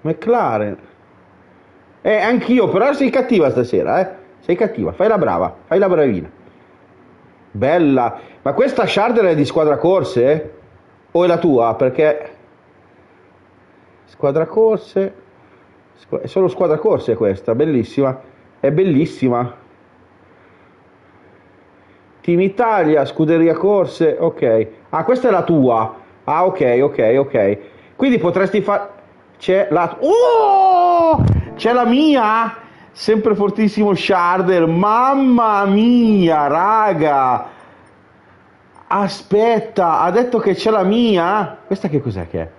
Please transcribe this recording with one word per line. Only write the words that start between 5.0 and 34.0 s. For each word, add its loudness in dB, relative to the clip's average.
la 2
brava, -2
fai -2
la 2
bravina. 0
Bella. 0
Ma -4
questa 0
Sharder 0
è 2
di 0
squadra 0
corse, 0
eh? -2
O 2
è 2
la 2
tua? 2
Perché 0
squadra -2
corse, -2
squa-, -10
è -12
solo -2
squadra -2
corse -2
questa, -2
bellissima. -2
È 0
bellissima. -2
Team 0
Italia, 0
scuderia 2
corse, 0
ok. 0
Ah, -2
questa 0
è 2
la 2
tua. 2
Ah, 0
ok, 0
ok, 0
ok. 0
Quindi 0
potresti 0
fa-, -4
c'è 0
la, -2
oh! 2
C'è -2
la 2
mia? 0
Sempre 0
fortissimo 0
Sharder. 0